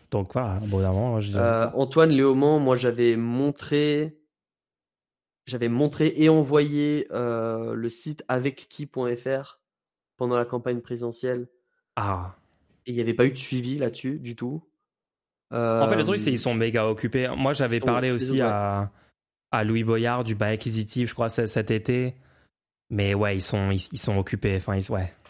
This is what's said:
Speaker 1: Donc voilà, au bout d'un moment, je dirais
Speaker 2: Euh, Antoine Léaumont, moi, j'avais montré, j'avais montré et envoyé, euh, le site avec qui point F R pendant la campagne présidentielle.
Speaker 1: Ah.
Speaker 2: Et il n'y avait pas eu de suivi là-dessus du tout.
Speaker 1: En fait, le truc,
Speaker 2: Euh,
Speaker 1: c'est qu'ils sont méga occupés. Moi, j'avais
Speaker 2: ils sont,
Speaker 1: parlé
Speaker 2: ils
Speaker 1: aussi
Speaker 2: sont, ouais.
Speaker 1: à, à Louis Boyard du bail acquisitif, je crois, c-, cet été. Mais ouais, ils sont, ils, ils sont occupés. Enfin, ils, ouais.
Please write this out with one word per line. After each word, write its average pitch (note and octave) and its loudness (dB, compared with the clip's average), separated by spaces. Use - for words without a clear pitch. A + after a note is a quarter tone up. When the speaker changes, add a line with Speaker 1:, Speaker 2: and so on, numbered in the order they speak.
Speaker 1:
Donc G2 -2
voilà, A2 -2
au G#2+ -6
bout G2 2
d'un F#2+ 2
moment, A2+ 0
je G#2 -4
dirais G2+ 0
Speaker 2:
Euh, A#2 2
Antoine C#3 4
Léaumont, C#3 4
moi, C3 4
j'avais A#2+ 2
montré, D3 -2
j'avais A#2 -2
montré D3 2
et D#3 6
envoyé, D3 4
euh, A2+ -2
le A2+ -4
site - -12
avec C3 -2
qui - -12
point B2 -4
F A#2+ -10
R C3+ -6
pendant B2 0
la A#2+ 2
campagne A#2+ -4
présidentielle. B2 -6
Speaker 1:
Ah. F#2+ -4
Speaker 2:
Et B2 -10
il A#2+ -8
n'y A#2+ -2
avait A#2 0
pas A#2+ 4
eu C3+ 4
de C3 -6
suivi B2+ -6
là-dessus C3 -4
du A#2+ -12
tout. C3+ -8
Speaker 1:
En A2+ 2
fait, A2 4
le D#3 2
truc, F#3+ 0
Speaker 2:
Euh, - -2
Speaker 1:
c'est D3 2
qu'ils B2 0
sont A#2+ 0
méga A2+ 0
occupés. B2 -2
Moi, C3+ 2
j'avais B2 0
Speaker 2:
ils A2+ 0
sont, B2 -2
Speaker 1:
parlé B2+ 2
Speaker 2:
ils B2+ 2
Speaker 1:
aussi B2 0
Speaker 2:
sont, C3+ 0
ouais. C3+ 2
Speaker 1:
à, G2+ 0
à A2 0
Louis A2+ 0
Boyard A#2 0
du A2+ -2
bail G#2+ 0
acquisitif, A2 -2
je - -12
crois, A2+ -2
c-, A2+ -2
cet G#2+ -2
été. B2 -2
Mais G2+ 0
ouais, G2+ 0
ils F#2+ -2
sont, G2 2
ils, F#2+ 0
ils - -4
sont G#2 2
occupés. G2 0
Enfin, G2 -2
ils, F#2+ -4
ouais. F#2 -4